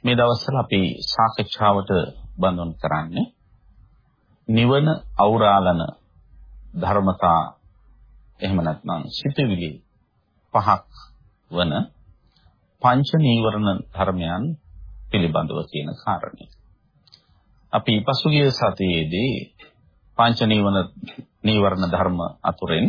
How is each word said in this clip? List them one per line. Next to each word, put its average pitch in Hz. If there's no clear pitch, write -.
මේ 123
දවස්වල 120
අපි 110
සාකච්ඡාවට 104
බඳුන් 90
කරන්නේ 82
නිවන 123
අවුරාලන 101
ධර්මතා, 90
එහෙම 95
නැත්නම් 82
සිතුවිලි 101
පහක් 98
වන 82
පංච 127
නීවරණ 110
ධර්මයන් 92
පිළිබඳව 80
කියන 73
කාරණය. -
අපි 107
පසුගිය 143
සතියේදී 92
පංච 117
නීවරණ, 104
නීවරණ 98
ධර්ම 90
අතුරෙන් 87